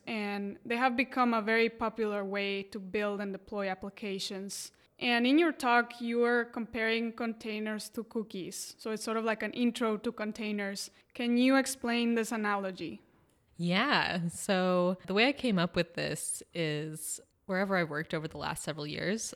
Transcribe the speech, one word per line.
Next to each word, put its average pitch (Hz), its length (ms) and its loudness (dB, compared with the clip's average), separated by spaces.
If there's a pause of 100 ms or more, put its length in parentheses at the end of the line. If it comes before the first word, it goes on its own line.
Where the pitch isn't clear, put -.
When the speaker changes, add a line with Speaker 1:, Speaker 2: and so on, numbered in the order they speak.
Speaker 1:
and 202 600 -4
they 233 100 0
have 247 220 2
become 247 360 2
a 220 80 2
very 226 280 4
popular 214 560 -2
way 196 380 -2
to 202 160 -10
build 202 420 -2
and 202 100 -4
deploy 196 380 -4
applications. 196 1040 -6 (260)
And 240 260 2
in 277 140 8
your 339 140 4
talk, 240 480 2
you 233 180 0
were 240 240 4
comparing 226 680 -2
containers 214 760 -4
to 226 120 -6
cookies. 208 760 -8
So 226 140 -8
it's 214 140 -4
sort 220 100 -2
of 226 80 0
like 220 180 0
an 214 120 -4
intro 233 420 2
to 220 160 -4
containers. 208 800 -4 (220)
Can 240 240 2
you 262 180 8
explain 233 600 2
this 226 180 0
analogy? 196 680 -2 (560)
Speaker 2:
Yeah. 180 680 2 (120)
So 185 720 2
the 190 80 -4
way 220 140 6
I 285 40 4
came 233 280 2
up 175 160 2
with 170 180 0
this 151 480 -4 (140)
is 156 640 -4 (260)
wherever 196 320 0
I 175 60 4
worked 151 320 -2
over 160 120 -4
the 151 120 -10
last 151 240 -4
several 151 240 -4
years, 180 480 -2